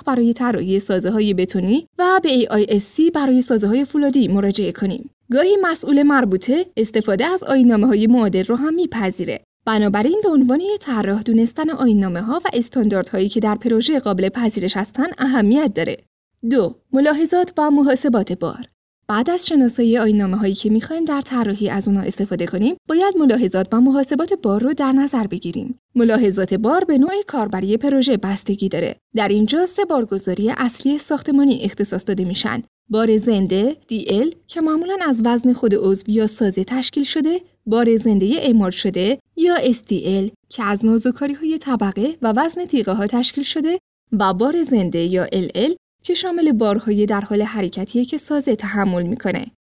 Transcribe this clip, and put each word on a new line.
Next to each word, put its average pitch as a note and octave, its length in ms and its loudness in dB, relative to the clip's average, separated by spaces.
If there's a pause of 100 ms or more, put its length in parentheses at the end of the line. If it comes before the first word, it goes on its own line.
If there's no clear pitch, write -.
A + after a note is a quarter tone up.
برای A#3+ 260 4
طراحی G3+ 480 0
سازه‌های G3+ 540 0
بتونی F#3 520 0 (120)
و F#4 240 2
به D#4+ 100 0
اِی B3 140 4
آی G#3+ 220 2
اس G#3 140 2
سی D#4+ 280 2
برای C4+ 320 2
سازه‌های A#3 420 2
فولادی C#4 440 2
مراجعه G3 440 0
کنیم. - 380 -6 (220)
گاهی F4+ 300 4
مسئول D#4 400 2
مربوطه C4+ 640 2 (100)
استفاده G#3+ 480 0
از F4+ 200 0
آیین‌نامه‌های A#3 600 4
معادل G#3 380 2
رو A#3 120 0
هم D4+ 180 -2
می‌پذیره. G3 640 -4 (240)
بنابراین G#3+ 580 0
به G#4 60 0
عنوان C4+ 320 2
یه G4+ 200 -4
طراح G#3+ 420 -2
دونستن A#3 480 0
آیین‌نامه‌ها A3 760 0
و G4 80 -2
استانداردهایی G3+ 760 -2
که A3 120 -2
در G#3 140 0
پروژه A#3 440 0
قابل G3+ 300 -2
پذیرش G#3+ 480 -4
هستن A#3 300 -2 (120)
اهمیت B3+ 560 2
داره. E3 220 -4 (540)
دو، G3+ 240 0 (180)
ملاحظات D#4 640 2
و D4+ 120 2
محاسبات C4 640 2
بار. - 360 -8 (400)
بعد A3+ 220 -2
از F4+ 160 -2
شناسایی A#3+ 520 2
آیین‌نامه‌هایی G#3 560 2
که G#3 160 -2
می‌خوایم D#4+ 340 0
در C#4+ 160 -2
طراحی G#3+ 480 -2
از G3 200 -2
اونها G3+ 140 2
استفاده F#3 440 -4
کنیم، G#3+ 300 -2 (120)
باید F#4 280 2
ملاحظات G#3+ 560 2
و A3+ 80 2
محاسبات C#4 520 2
بار G#3 300 0
رو C#4+ 120 0
در C4+ 180 0
نظر C4+ 340 0
بگیریم. - 520 -8 (160)
ملاحظات G#3+ 600 2
بار B3+ 300 0
به D#4 140 2
نوع D#4 140 4 (140)
کاربری G#3 500 -2
پروژه C4+ 400 2
بستگی G3 520 -4
داره. - 280 -4 (180)
در G#3+ 140 0
اینجا G#3+ 380 2
سه G4 180 -2
بارگذاری G#3 640 -2
اصلی C4+ 480 -2
ساختمانی C#4+ 640 0
اختصاص G3 440 -4
داده F#3+ 180 -2
می‌شن: F3+ 380 -4 (280)
بار A3 280 2
زنده، G3+ 580 0 (120)
دی A3 220 -6
ال، A#3 200 0 (160)
که - 140 -10
معمولاً E4 360 0 (120)
از A#3 160 2
وزن A#3+ 280 2
خود A#3 220 0
عضو G3 360 0
یا G#3+ 160 2
سازه G3+ 380 0
تشکیل C4 400 -4
شده، D#4+ 360 -2 (260)
بار A3+ 300 2
زندهٔ G#3 400 2
اعمال A3+ 340 2
شده G3 480 -2 (180)
یا F4 200 2
اس B3+ 280 0
دی F#3+ 320 -2
ال، G3 140 -2 (180)
که - 160 -10
از G3+ 200 -2
نازوکاری‌های C#4 760 0
طبقه B3 640 0
و A3+ 140 0
وزن D#4+ 280 -2
تیغه‌ها G#3 420 -2
تشکیل B3 380 -2
شده، D#4+ 340 -2 (340)
و G3 220 2
بار C#4+ 280 0
زنده G3 360 0
یا F3+ 340 0
ال F#3 220 -2
ال، D4 200 0 (300)
که F4+ 100 -2
شامل E4+ 380 0
بارهای G#3 540 0
در G3+ 140 -2
حال G#3 220 -2
حرکتیه G#3+ 640 -4
که D4 140 -6
سازه C#4+ 380 0
تحمل F#3+ 460 -2
می‌کنه. F3+ 440 -4 (260)